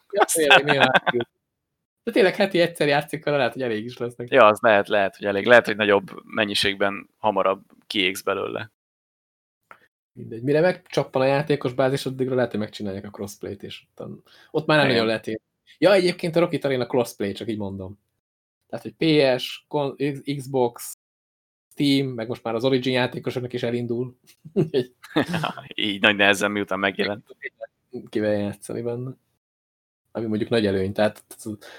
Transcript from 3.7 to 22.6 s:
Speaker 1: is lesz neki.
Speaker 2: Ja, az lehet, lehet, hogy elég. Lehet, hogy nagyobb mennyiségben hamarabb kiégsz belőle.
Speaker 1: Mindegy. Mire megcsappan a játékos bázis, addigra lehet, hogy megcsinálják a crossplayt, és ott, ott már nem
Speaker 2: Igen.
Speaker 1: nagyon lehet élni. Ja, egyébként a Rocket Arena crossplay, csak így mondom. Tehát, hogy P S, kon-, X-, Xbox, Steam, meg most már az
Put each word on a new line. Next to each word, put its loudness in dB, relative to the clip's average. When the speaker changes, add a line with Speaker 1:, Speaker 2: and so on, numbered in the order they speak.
Speaker 1:
is -14
lesz -8
neki. -6
Speaker 2:
Ja, 10
az 6
lehet, 4
lehet, 0
hogy -10
elég. -2
Lehet, 8
hogy -2
nagyobb 2
mennyiségben -2
hamarabb 0
kiégsz -2
belőle. -6
Speaker 1:
Mindegy. -14
Mire 2
megcsappan 0
a 4
játékos 0
bázis, 0
addigra -4
lehet, 0
hogy -4
megcsinálják -8
a -14
crossplayt, -12
és -16
ott, -12
ott -4
már 4
nem 4
Speaker 2:
Igen. 2
Speaker 1:
nagyon 2
lehet -4
élni. -6
Ja, 6
egyébként 0
a 2
Rocket 0
Arena 0
crossplay, -2
csak -8
így -4
mondom. -10
Tehát, -10
hogy -12
P 4
S, -10
kon-, -4
X-, -4
Xbox, -2
Steam, 0
meg -8
most -8
már -2
az -2